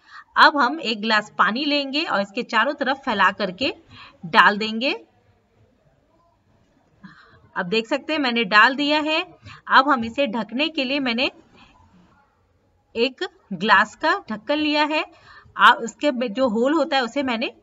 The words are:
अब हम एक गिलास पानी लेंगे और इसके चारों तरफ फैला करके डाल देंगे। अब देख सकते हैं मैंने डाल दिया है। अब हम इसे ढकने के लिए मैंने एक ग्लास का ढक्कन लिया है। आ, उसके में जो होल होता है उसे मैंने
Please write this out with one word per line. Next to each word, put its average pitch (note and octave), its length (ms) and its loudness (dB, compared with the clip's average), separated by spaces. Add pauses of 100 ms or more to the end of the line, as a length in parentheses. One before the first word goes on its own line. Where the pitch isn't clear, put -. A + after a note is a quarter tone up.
(380)
अब D4 200 6
हम C#4 220 0
एक G#3+ 220 -6
गिलास G#3+ 360 -2
पानी A3 280 0
लेंगे C#4+ 380 -2
और G3+ 180 -2
इसके G3+ 220 -6
चारों A#3 300 -2
तरफ C#4 240 -4
फैला G3+ 340 0
करके G3+ 420 -6 (520)
डाल G3+ 320 4
देंगे। A3+ 360 -4 (2500)
अब F#3 100 -4
देख A3 220 -2
सकते D4 260 -4
हैं D#4 60 -2
मैंने A#3 240 0
डाल G#3+ 320 4
दिया D4 240 0
है। D#4 400 -4 (280)
अब B3+ 220 4
हम A#3+ 160 0
इसे C4 220 -2
ढकने A#3 420 -6
के D4+ 140 -6
लिए C4+ 160 -4
मैंने B3+ 320 -4 (1600)
एक C4 280 -2 (300)
ग्लास G3+ 420 2
का F4 360 -2
ढक्कन B3+ 260 -4
लिया D4+ 260 0
है। D#4 500 -6 (240)
आ, G#3+ 160 8
उसके B3+ 380 -2
में B3 220 -6
जो C4 160 0
होल A#3 240 0
होता D#4+ 240 0
है B3+ 60 0
उसे C4+ 200 -4
मैंने C4 400 -4